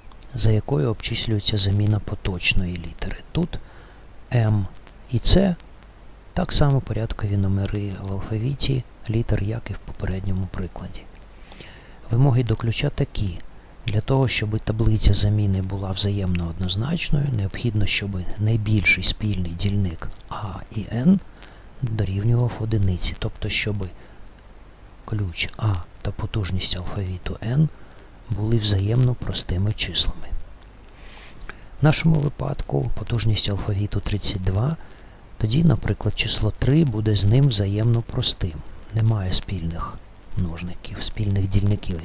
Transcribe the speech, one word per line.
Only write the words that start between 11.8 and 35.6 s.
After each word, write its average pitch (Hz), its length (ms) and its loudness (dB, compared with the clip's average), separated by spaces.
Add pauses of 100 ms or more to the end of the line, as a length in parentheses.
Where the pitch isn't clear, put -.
Вимоги 127 320 6
до 113 120 2
ключа 117 340 0
такі. 98 500 -2 (460)
Для - 160 2
того, 135 260 4
щоб 104 320 0
таблиця 110 540 4
заміни 101 480 4
була 95 300 -4
взаємно 95 560 0
однозначною, 107 800 0 (100)
необхідно, 104 480 0
щоб 101 240 0 (300)
найбільший 107 640 2
спільний 92 480 0
дільник 95 580 -2 (200)
А 104 240 -8 (180)
і 101 200 -6
Н 147 280 4 (600)
дорівнював 110 800 2
одиниці, 98 600 0
тобто - 300 -4
щоб 98 380 -2 (1160)
ключ 101 520 -4
А 107 160 0 (280)
та 101 100 -4
потужність 92 640 -2
алфавіту 92 640 -4
Н 143 260 4 (600)
були 107 280 2
взаємно 107 580 2
простими - 580 -2
числами. - 540 -2 (1500)
В - 20 4
нашому 156 320 6
випадку 135 800 -2
потужність 110 540 0
алфавіту 101 500 -2
тридцять 98 440 -2
два, 107 340 0 (600)
тоді, 120 260 2